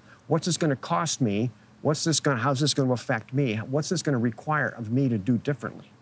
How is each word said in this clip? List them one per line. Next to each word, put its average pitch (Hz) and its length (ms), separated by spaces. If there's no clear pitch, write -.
What's 156 180
this 165 120
gonna 151 180
cost 170 460
me? 113 300
What's - 200
this 160 160
gonna, 131 220
how's 131 180
this 143 140
gonna 131 180
affect 120 420
me? 131 220
What's 135 320
this 175 140
gonna 143 160
require 123 500
of 110 240
me 135 160
to 117 100
do 107 200
differently? - 520